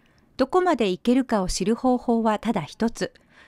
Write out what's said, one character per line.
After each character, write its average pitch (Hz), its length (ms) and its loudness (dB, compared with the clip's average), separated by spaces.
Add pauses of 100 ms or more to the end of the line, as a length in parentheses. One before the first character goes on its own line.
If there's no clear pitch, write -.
(360)
ど - 100 2
こ 370 140 2
ま 349 160 2
で 214 140 0
行 180 100 -4
け 240 160 2
る 269 80 2
か 214 180 0
を 180 60 -4
知 - 160 -4
る 214 100 2
方 247 240 0
法 233 240 0
は 214 160 0
た 226 140 -2
だ 175 100 -4
一 135 260 -4
つ。 - 240 -6 (360)